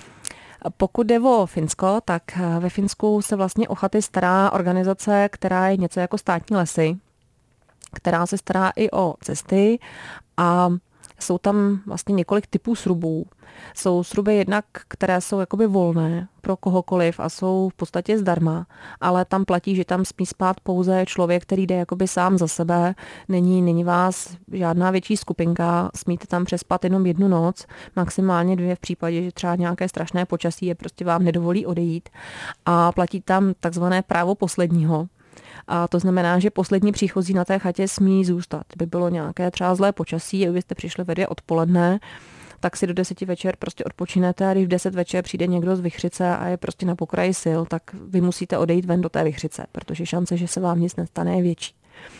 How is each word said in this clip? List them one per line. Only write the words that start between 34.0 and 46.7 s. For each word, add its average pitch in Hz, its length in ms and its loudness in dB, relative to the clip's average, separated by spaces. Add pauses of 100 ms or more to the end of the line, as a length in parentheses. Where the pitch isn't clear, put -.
právo 175 320 0
posledního. 170 720 0 (640)
A 170 200 0
to 175 100 2
znamená, 180 400 2
že 202 120 4
poslední 196 420 2
příchozí 190 420 0
na 180 100 2
té 196 140 0
chatě 190 300 -2
smí 190 360 4
zůstat. 175 420 -2 (100)
By 170 100 -2
bylo 175 220 0
nějaké 175 420 -2
třeba 180 240 0
zlé 196 180 2
počasí, 180 500 -4
kdybyste 180 320 -2
přišli - 300 -8
ve 170 100 -4
dvě 185 140 -2
odpoledne, 175 720 2 (600)
tak - 160 -4
si 202 100 -2
do 175 80 -2
deseti 185 300 -4
večer 185 340 -4
prostě - 260 -8
odpočinete 180 640 0
a - 20 2
když 190 120 4
v 175 40 -2
deset 180 260 -2
večer 180 300 -2
přijde 180 220 -4
někdo 180 300 0
z 180 40 -4
vichřice 175 560 -2
a 180 100 -6
je 180 100 -2
prostě - 300 -6